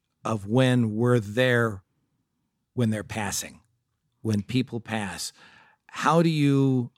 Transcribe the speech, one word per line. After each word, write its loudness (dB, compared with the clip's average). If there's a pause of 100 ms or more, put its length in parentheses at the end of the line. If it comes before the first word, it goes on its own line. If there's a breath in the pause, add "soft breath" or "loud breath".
(240)
of -4
when 2
we're 2
there, 0 (960)
when 0
they're -4
passing, -8 (600)
when -2
people -4
pass. -8 (540 soft breath)
How 2
do 4
you 2